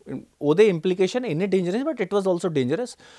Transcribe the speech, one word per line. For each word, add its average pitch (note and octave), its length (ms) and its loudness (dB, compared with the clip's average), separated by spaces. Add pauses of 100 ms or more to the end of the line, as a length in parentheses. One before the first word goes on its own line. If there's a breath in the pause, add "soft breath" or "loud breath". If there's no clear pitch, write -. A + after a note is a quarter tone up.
(420)
ਉਹਦੇ E3 260 6
ਇੰਪਲੀਕੇਸ਼ਨ F#3 560 0
ਇੰਨੇ F3+ 220 -2
ਡੇਂਜਰਸ, F#3+ 360 0
but D#4 100 -2
it G#3 260 -2
was G3 140 0
also F3 260 -2
dangerous। D3+ 320 -2 (280 loud breath)